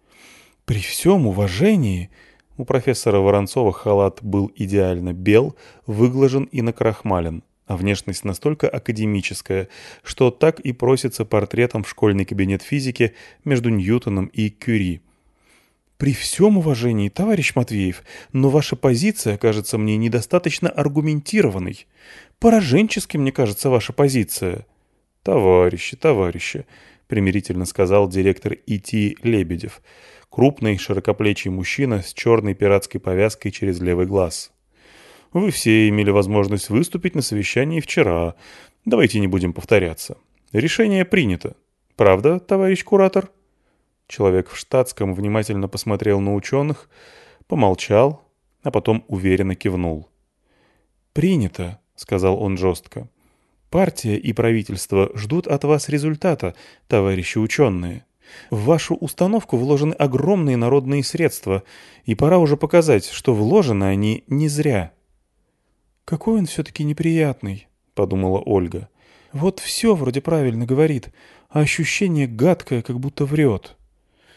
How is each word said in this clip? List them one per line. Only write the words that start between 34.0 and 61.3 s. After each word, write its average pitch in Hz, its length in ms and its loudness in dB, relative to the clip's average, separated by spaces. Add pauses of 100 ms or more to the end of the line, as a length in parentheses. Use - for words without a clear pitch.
глаз. 95 460 -2 (800)
«Вы 190 160 0
все 110 400 2
имели 104 220 2
возможность 101 580 0
выступить 170 460 -2
на 143 80 -2
совещании 131 560 -2
вчера. 85 560 0 (500)
Давайте 165 340 2
не 101 60 2
будем 90 260 0
повторяться. 85 640 -2 (340)
Решение 185 540 0
принято. 123 500 -2 (400)
Правда, 110 440 4
товарищ 190 440 0
куратор?» 190 480 2 (720)
Человек 95 460 0
в - 40 -18
штатском 110 600 -2
внимательно 104 520 -2
посмотрел 101 520 -2
на 98 160 -2
ученых, 143 520 -4 (600)
помолчал, 120 760 2 (400)
а - 80 -6
потом 110 380 0
уверенно 95 480 0
кивнул. 87 520 -4 (1080)
«Принято», — 135 640 -2 (160)
сказал 95 440 0
он 98 160 -2
жестко. 92 540 -4 (640)
«Партия 160 460 -2
и - 160 -4
правительство 104 840 0
ждут 113 320 -4
от - 160 -2
вас 147 260 0
результата, 147 640 -2 (340)
товарищи 98 520 0
ученые. 98 640 0 (460)
В 107 140 -4
вашу 165 280 0
установку 180 640 -2
вложены 143 360 0
огромные 143 640 0
народные 131 460 0
средства, 120 600 -2 (420)